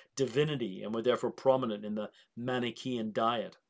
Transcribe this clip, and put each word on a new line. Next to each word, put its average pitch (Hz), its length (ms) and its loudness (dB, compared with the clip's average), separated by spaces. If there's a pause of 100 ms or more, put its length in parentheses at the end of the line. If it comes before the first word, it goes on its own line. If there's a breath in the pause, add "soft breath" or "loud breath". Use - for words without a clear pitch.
(140)
divinity 123 680 0
and 104 120 -6
were 117 80 -2
therefore 117 280 2
prominent 120 540 2
in 107 100 -4
the 107 160 -6 (260 soft breath)
Manichaean 120 760 -2
diet. 113 440 0 (140)